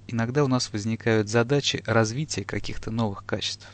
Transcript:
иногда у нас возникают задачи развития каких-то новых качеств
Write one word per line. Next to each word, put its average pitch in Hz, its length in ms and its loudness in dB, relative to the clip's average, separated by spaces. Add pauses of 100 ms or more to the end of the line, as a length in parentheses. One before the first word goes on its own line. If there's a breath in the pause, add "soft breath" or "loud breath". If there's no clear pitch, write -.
иногда 117 360 0
у 139 40 4
нас 127 260 0
возникают 110 560 2
задачи 117 560 2
развития 113 580 2
каких-то - 480 -6
новых 113 320 -2
качеств - 500 -6